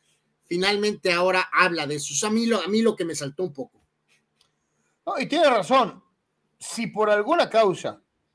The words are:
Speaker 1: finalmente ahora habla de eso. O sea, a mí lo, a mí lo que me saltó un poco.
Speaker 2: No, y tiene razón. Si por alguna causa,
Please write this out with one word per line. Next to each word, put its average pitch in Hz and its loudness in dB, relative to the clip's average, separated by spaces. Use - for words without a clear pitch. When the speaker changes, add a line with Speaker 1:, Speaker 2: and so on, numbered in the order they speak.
Speaker 1:
finalmente 196 0
ahora 180 2
habla 165 2
de 147 -4
eso. - -8
O - -4
sea, 214 -2
a - -2
mí 226 0
lo, 220 0
a 165 -6
mí 214 2
lo 220 2
que 180 -4
me 165 -6
saltó 143 -8
un 185 -6
poco. - -16
Speaker 2:
No, 359 -6
y 247 -4
tiene 302 4
razón. 233 0
Si - -10
por 202 -2
alguna 220 2
causa, 196 0